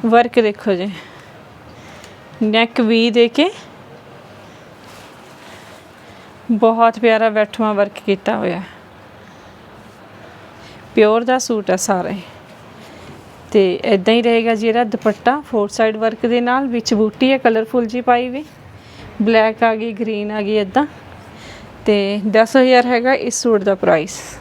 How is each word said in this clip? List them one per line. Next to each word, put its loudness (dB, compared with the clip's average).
ਵਰਕ 4
ਦੇਖੋ -2
ਜੀ, -4
ਨੈਕ 0
ਵੀ 2
ਦੇ 4
ਕੇ 0
ਬਹੁਤ 2
ਪਿਆਰਾ 2
ਬੈਠਵਾਂ -2
ਵਰਕ -2
ਕੀਤਾ -4
ਹੋਇਆ। -6
ਪਿਓਰ 4
ਦਾ 0
ਸੂਟ -4
ਆ 2
ਸਾਰਾ -2
ਹੀ। -8
ਤੇ 2
ਇੱਦਾਂ 2
ਹੀ 4
ਰਹੇਗਾ 2
ਜੀ -2
ਇਹਦਾ 2
ਦੁਪੱਟਾ -2
ਫੋਰ -2
ਸਾਈਡ -2
ਵਰਕ -4
ਦੇ 0
ਨਾਲ, -2
ਵਿੱਚ -2
ਬੂਟੀ 0
ਹੈ 2
ਕਲਰਫੁੱਲ 0
ਜੀ -6
ਪਾਈ 0
ਵੀ, -10
ਬਲੈਕ 2
ਆ 2
ਗਈ, -8
ਗ੍ਰੀਨ -6
ਆ -6
ਗਈ -2
ਇੱਦਾਂ। -2
ਤੇ 0
ਦਸ 2
ਹਜ਼ਾਰ 6
ਹੈਗਾ 0
ਇਸ -4
ਸੂਟ 2
ਦਾ 0
ਪ੍ਰਾਈਸ। -2